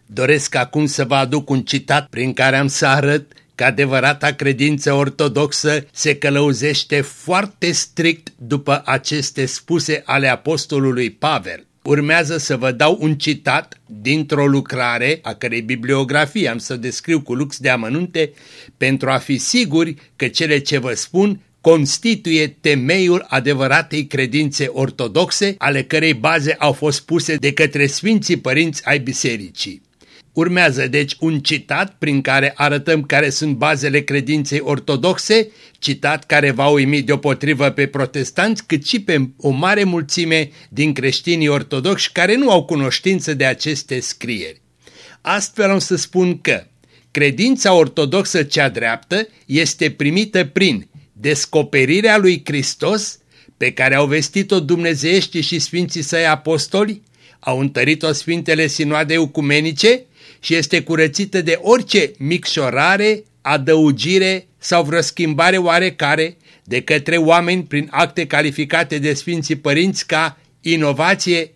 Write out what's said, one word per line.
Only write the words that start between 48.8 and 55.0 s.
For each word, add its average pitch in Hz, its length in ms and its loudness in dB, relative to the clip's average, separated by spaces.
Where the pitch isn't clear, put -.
este 156 460 0
primită 180 540 0
prin 139 420 0
descoperirea 147 1080 2
lui 180 280 4
Hristos, 147 720 -2
pe 127 140 0
care 135 240 2
au 143 100 4
vestit-o 185 540 0
dumnezeiești 170 800 0